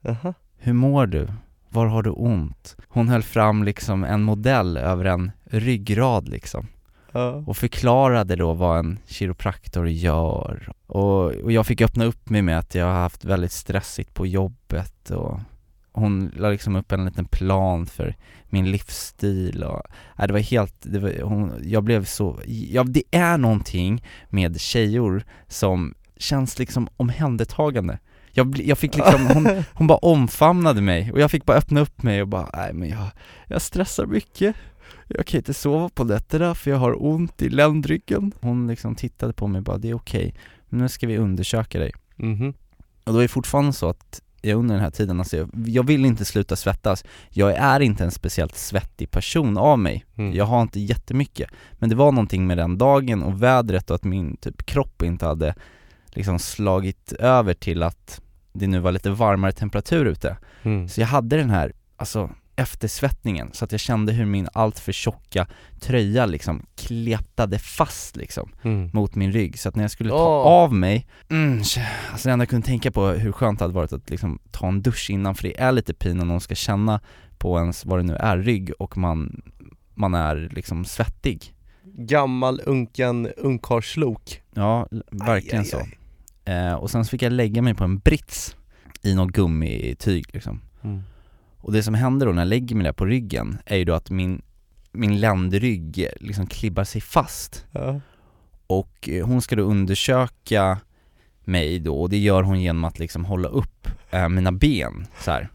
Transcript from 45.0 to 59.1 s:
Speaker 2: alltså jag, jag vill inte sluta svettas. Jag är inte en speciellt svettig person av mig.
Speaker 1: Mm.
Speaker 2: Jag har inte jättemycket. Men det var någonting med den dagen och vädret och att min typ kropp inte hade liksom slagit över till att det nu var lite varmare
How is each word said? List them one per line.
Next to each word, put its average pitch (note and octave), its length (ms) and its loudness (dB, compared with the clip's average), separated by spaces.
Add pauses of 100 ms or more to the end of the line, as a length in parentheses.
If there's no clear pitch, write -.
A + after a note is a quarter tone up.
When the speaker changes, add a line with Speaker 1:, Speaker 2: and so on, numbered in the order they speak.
Speaker 2:
alltså F2+ 180 -4
jag, D#2+ 120 -4 (180)
jag A#2+ 180 2
vill C#3 200 4
inte A2 200 2
sluta - 300 0
svettas. - 500 -2 (240)
Jag G2+ 260 4
är C#3 240 4
inte A2 240 2
en F2 80 0
speciellt - 440 -4
svettig - 560 -6
person A2 460 0
av C3 220 6
mig. F2 260 -2 (100)
Speaker 1:
Mm. G2+ 180 -4
Speaker 2:
Jag G2 120 2
har A#2+ 160 4
inte A2 180 -2
jättemycket. - 720 -2 (240)
Men A2+ 160 0
det A2+ 60 4
var C#3+ 160 6
någonting G2 360 2
med F2 100 2
den F2 200 0
dagen B2+ 460 4
och F#2+ 200 -2
vädret A#2+ 460 2
och E2+ 60 0
att - 80 -4
min F#2 340 -2
typ - 280 -10
kropp - 360 -2
inte F2 240 -2
hade D#2+ 300 -2 (520)
liksom F#2+ 320 -2
slagit F#2+ 720 -2
över A#2 420 4
till E2 300 -2
att - 380 -8 (320)
det G2 140 -2
nu F#2 120 2
var F2+ 120 2
lite F2+ 180 0
varmare G2 420 2